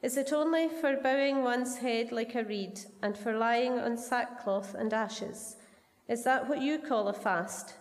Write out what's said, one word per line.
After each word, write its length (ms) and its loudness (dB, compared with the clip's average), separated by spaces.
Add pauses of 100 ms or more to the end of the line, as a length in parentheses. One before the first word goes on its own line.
Is 160 0
it 160 0
only 340 4
for 300 0
bowing 480 2
one's 320 0
head 340 0
like 240 -2
a 80 0
reed 380 -4 (200)
and 160 -2
for 200 -2
lying 420 4
on 160 0
sackcloth 800 -2
and 180 0
ashes? 640 -4 (520)
Is 180 -2
that 240 2
what 120 0
you 160 0
call 300 0
a 60 0
fast 680 -2